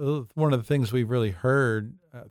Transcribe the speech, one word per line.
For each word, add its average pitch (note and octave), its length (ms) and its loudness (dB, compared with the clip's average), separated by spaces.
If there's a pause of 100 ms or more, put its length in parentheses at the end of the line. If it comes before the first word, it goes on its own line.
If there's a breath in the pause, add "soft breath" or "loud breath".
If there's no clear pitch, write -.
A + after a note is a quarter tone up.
uh, C#3 340 -4
one D#3 180 2
of B2+ 60 2
the A2+ 80 -8
things C3 260 0
we've A#2+ 180 0
really A#2 200 0
heard, A#2+ 640 0 (180)
uh, A#2+ 180 -18